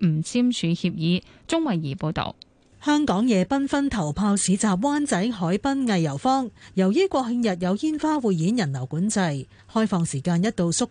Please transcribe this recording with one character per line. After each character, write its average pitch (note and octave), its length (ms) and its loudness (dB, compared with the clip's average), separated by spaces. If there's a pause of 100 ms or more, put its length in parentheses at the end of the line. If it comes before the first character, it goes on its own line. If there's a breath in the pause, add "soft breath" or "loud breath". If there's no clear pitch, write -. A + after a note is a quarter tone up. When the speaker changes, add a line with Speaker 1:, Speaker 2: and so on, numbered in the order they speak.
Speaker 1:
唔 D#3 180 2
簽 B3 300 0
署 E3+ 140 -2
協 E3+ 260 0
議。 E3+ 300 -2 (260 loud breath)
鍾 E4 180 0
慧 G3+ 120 0
儀 C#3+ 180 -6
報 D#3 160 -4
道。 - 240 -4 (480)
Speaker 2:
香 D4 220 2
港 G#3 200 2
夜 F#3+ 200 4
繽 C#4 200 0
紛 C#4+ 220 0
頭 D#3+ 240 -2
炮 G3+ 240 0
市 F#3+ 220 2
集 A3 80 0
灣 C#4 400 0
仔 A3+ 100 0 (140)
海 F#3 260 0
濱 C#4 300 -2
藝 G3 140 2
遊 D3+ 180 -2
坊， C4 320 0 (240 loud breath)
由 F#3+ 180 2
於 F#4 160 2
國 C#4+ 140 0
慶 A#3 320 0
日 - 80 -8
有 F#3 140 0
煙 D#4 220 -2
花 D#4 180 0
匯 A#3 160 0
演 F3 240 2
人 E3+ 160 0
流 C3 120 -4
管 E3+ 240 -2
制， G#3+ 120 0 (520 soft breath)
開 A3 140 2
放 E3+ 180 0
時 C#3 160 -4
間 F3 240 0
一 A3+ 60 0
度 F3 200 0
縮 A3+ 200 -2